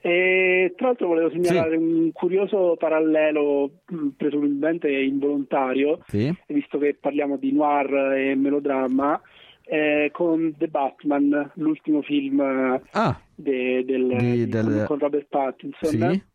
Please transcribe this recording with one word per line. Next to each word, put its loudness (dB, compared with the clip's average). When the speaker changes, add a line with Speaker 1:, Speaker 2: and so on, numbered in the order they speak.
Speaker 1:
E 2
tra -2
l'altro 0
volevo 2
segnalare 0
Speaker 2:
Sì. 2
Speaker 1:
un 2
curioso 0
parallelo, 2
mm, -4
presumibilmente -2
involontario, 0
Speaker 2:
Sì. 0
Speaker 1:
visto -4
che 0
parliamo -2
di -2
noir 2
e 0
melodramma, 0
eh, 0
con 0
The -2
Batman, 0
l'ultimo -2
film, -2
eh, 0
Speaker 2:
Ah. 0
Speaker 1:
de-, -2
del, 0
Speaker 2:
Di, 2
Speaker 1:
di, 0
Speaker 2:
del -2
Speaker 1:
con, 0
con -2
Robert -2
Pattinson. -4
Speaker 2:
Sì. 0